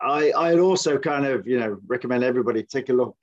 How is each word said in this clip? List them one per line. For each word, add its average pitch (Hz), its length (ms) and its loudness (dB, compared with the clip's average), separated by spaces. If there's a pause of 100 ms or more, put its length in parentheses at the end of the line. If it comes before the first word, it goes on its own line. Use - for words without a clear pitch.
I, 147 340 0
I'd 170 240 4
also 180 380 2
kind 139 280 -2
of, 120 220 -2
you 123 120 0
know, 107 260 -4
recommend 123 380 -2
everybody 120 400 0
take 135 260 -8
a 127 40 2
look, 123 300 0